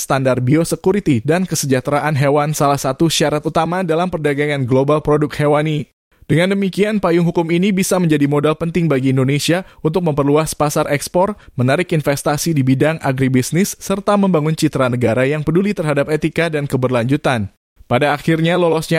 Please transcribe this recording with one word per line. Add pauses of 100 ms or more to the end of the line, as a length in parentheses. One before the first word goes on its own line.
standar
biosecurity
dan
kesejahteraan
hewan,
salah
satu
syarat
utama
dalam
perdagangan
global
produk
hewani. (400)
Dengan
demikian,
payung
hukum
ini
bisa
menjadi
modal
penting
bagi
Indonesia (240)
untuk
memperluas
pasar
ekspor, (160)
menarik
investasi
di
bidang
agribisnis,
serta
membangun
citra
negara
yang
peduli
terhadap
etika
dan
keberlanjutan. (320)
Pada
akhirnya,
lolosnya